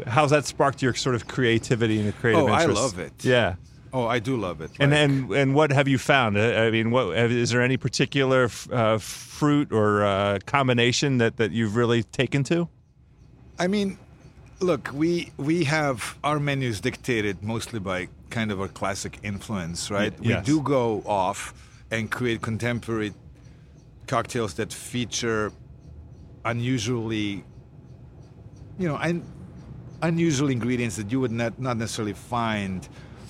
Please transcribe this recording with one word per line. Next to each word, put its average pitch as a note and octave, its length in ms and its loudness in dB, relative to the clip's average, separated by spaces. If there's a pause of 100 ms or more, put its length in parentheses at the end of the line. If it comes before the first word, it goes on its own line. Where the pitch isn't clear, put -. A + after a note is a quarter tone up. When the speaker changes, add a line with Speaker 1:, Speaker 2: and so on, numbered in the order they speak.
Speaker 1:
how's C3+ 240 4
that D3 160 4
sparked - 360 0
your B2 120 2
sort C3 200 0
of - 140 -4
creativity A2+ 680 2
and G#2 80 0
your G#2 100 -2
creative A#2+ 300 4
Speaker 2:
Oh, B2+ 40 2
I C#3+ 140 4
Speaker 1:
interests? A#2+ 200 2
Speaker 2:
love G#2+ 160 -2
it. D#2+ 140 -10 (120)
Speaker 1:
Yeah. A#2 300 4 (400)
Speaker 2:
Oh, B2 120 0
I A#2+ 140 0
do B2 180 -2
love F2 240 -4
it. D2+ 80 -10 (100)
Speaker 1:
And, C#3+ 120 4
Speaker 2:
Like D3 100 4
Speaker 1:
and, C3+ 300 2
and C3+ 220 2
what D3+ 180 4
have C#3 140 4
you C3+ 120 4
found? A#2 420 2
I, A2+ 280 4
I - 20 4
mean, A2+ 200 2
what, A#2 240 2
have, A#2 160 2
is A#2+ 200 2
there B2 100 2
any B2+ 160 2
particular C3 680 2
f-, - 280 -6
uh, A2 240 4
fruit - 760 0
or, G#2 320 4
uh, G2+ 440 2
combination B2+ 720 2
that, A2+ 180 2
that G#2+ 160 2
you've A2 240 0
really A#2+ 280 4
taken C#3 400 0
to? E3+ 260 0 (880)
Speaker 2:
I E3+ 80 0
mean, G3 320 0 (600)
look, E3+ 340 0
we, E3 420 0
we D#3+ 280 0
have C#3+ 600 0
our D3 160 0
menus C3+ 400 -2
dictated G#2+ 600 -2
mostly A2+ 380 -6
by F#2 280 -4 (220)
kind A2 200 -2
of G2 120 -2
our F#2 60 -4
classic G2+ 540 -6
influence, F#2+ 680 -6
right? G#2 300 -2
Speaker 1:
Y-, A#2 100 -2
yes. F#2+ 160 0
Speaker 2:
We D3 80 2
do D#3 80 0
go A#2+ 420 0
off G2 480 -2 (380)
and A2+ 200 -4
create A#2 300 -2
contemporary A2 720 -4 (920)
cocktails A2+ 480 -2
that G#2+ 180 -4
feature A2+ 800 -4 (920)
unusually, A2+ 1000 -2 (1300)
you F3+ 100 0
know, C#3+ 80 -2
un-, E3+ 260 -2 (800)
unusual E3 480 2
ingredients A#2+ 480 0
that G#2+ 160 -6
you C3+ 80 0
would B2+ 100 0
not, A#2 300 -2
not B2+ 160 -2
necessarily G#2+ 380 -4
find G#2 760 -4 (420)